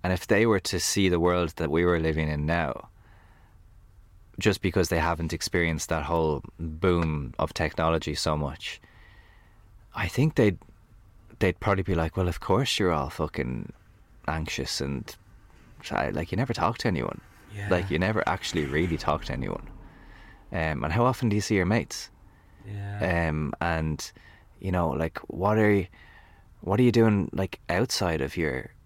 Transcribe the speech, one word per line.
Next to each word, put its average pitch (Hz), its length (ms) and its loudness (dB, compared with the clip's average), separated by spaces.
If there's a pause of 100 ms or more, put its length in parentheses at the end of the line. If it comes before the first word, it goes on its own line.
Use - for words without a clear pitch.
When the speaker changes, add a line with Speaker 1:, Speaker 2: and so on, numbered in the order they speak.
Speaker 1:
And 92 80 0
if 90 140 -2
they 107 200 4
were 104 140 4
to - 180 -4
see 95 300 2
the 87 120 4
world 87 360 2
that 80 140 -2
we 85 160 4
were 87 120 4
living 80 300 0
in 73 180 -2
now, 82 420 -2 (1500)
just 101 240 2
because 92 280 2
they 85 80 2
haven't 82 340 -2
experienced 82 560 -2
that 80 160 -2
whole 78 380 0 (180)
boom 80 800 0
of 78 160 -2
technology 80 600 0
so 78 220 -2
much, 73 420 -6 (1160)
I 101 120 -4
think 156 300 2
they'd, 104 220 4 (800)
they'd 92 220 2
probably 95 220 0
be 92 120 0
like, 82 220 0
"Well, 92 120 2
of 85 120 -4
course - 380 0
you're 90 140 2
all 69 180 -2
fucking 64 640 -6 (540)
anxious - 540 -4
and 69 340 -6 (680)
shy." - 280 -2
Like, 80 220 -4
you - 40 -2
never 123 160 -2
talk 110 260 0
to - 100 -2
anyone. 69 320 -2 (340)
Speaker 2:
Yeah. 101 160 -8
Speaker 1:
Like, 90 200 0
you 73 80 0
never 92 300 2
actually 82 380 -2
really 80 320 0
talk 76 280 -2
to - 60 -6
anyone. 50 340 -6 (840)
Um, 78 320 -2
and 78 80 -2
how 117 120 4
often 123 240 2
do 104 80 2
you 104 60 2
see - 140 0
your 90 100 4
mates? - 440 -2 (560)
Speaker 2:
Yeah. 101 640 -2
Speaker 1:
Um, 76 320 -2
and, 80 500 -2 (500)
you 95 120 -4
know, 87 180 2
like, 78 280 -2 (100)
what 104 300 0
are 107 140 6
you, 98 140 2 (760)
what 98 200 0
are - 20 8
you 120 100 6
doing, 110 400 4
like, - 360 -4
outside 87 520 0
of 67 160 -4
your 71 340 -2 (160)